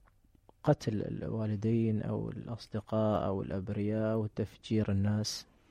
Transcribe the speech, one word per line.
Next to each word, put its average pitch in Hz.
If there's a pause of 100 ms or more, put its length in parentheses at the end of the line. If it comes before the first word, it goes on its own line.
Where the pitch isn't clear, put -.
(640)
قتل 110
الوالدين 110
أو 110
الأصدقاء 110
أو 98
الأبرياء 104
وتفجير 107
الناس؟" 104 (240)